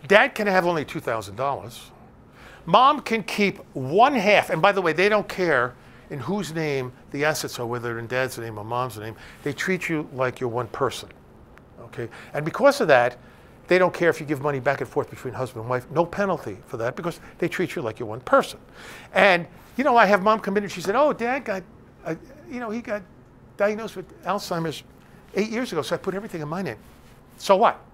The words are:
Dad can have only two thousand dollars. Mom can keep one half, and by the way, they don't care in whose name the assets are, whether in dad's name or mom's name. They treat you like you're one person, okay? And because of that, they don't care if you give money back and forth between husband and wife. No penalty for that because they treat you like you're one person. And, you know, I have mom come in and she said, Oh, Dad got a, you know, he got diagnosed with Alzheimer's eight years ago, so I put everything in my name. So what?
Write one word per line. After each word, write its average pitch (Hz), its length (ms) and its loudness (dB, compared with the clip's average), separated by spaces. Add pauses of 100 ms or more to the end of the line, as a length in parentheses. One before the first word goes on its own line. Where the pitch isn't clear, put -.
Dad 220 280 6
can 208 120 -2
have 185 180 2
only 165 180 0
two - 160 -8
thousand 107 360 -6
dollars. 120 560 -6 (720)
Mom 247 360 4
can 226 220 -2
keep - 340 0 (160)
one 170 400 4
half, 202 360 4
and 170 120 0
by 202 100 8
the 196 100 0
way, 165 120 2
they 180 160 4
don't 208 180 2
care 135 480 0 (360)
in 147 80 -8
whose 165 340 -4
name 139 380 -4 (200)
the 143 140 -2
assets 147 340 -2
are, 123 60 -4
whether 117 320 -6
in 117 100 -10
dad's 127 300 -2
name 113 220 -10
or 104 40 -10
mom's 120 340 -6
name. 110 180 -12 (280)
They 147 100 -4
treat 185 360 -4
you 151 240 -4
like 127 260 -2
you're 123 100 -4
one 117 180 -4
person, - 420 -4 (720)
okay? - 280 -12 (240)
And 147 120 -4
because 262 360 4
of 196 80 2
that, 123 280 6 (500)
they 180 120 6
don't 180 140 4
care 170 160 4
if 151 100 0
you 156 60 -10
give 139 160 -4
money 143 180 -2
back 135 220 0
and 123 80 -6
forth 143 200 -2
between - 240 -10
husband 113 280 -8
and 117 80 -10
wife. 123 200 -2
No 165 160 2
penalty 170 520 -4 (100)
for - 100 -10
that 117 200 -4
because 170 240 -8 (160)
they - 100 -2
treat - 280 -4
you 175 60 -6
like 110 180 -6
you're 113 100 -8
one 113 120 -10
person. - 380 2 (540)
And, 185 340 4 (300)
you 262 80 0
know, 254 100 4
I 226 100 8
have 190 160 4
mom 214 200 2
come 196 160 -2
in 208 60 -2
and 185 80 -8
she 180 100 -10
said, 190 140 -2
Oh, 196 180 4
Dad 240 320 -4
got 190 180 -6 (420)
a, 165 120 -6 (340)
you 247 80 -8
know, 233 100 -8
he 233 120 -6
got 208 200 -6 (560)
diagnosed 208 380 -2
with - 280 -16
Alzheimer's 175 600 -4 (520)
eight 214 140 0
years 233 220 -4
ago, 156 100 -2
so 170 140 -2
I - 20 -6
put 190 160 -6
everything 196 280 -8
in 147 60 -8
my 170 140 -6
name. 127 160 -6 (600)
So - 180 6
what? 196 240 4 (140)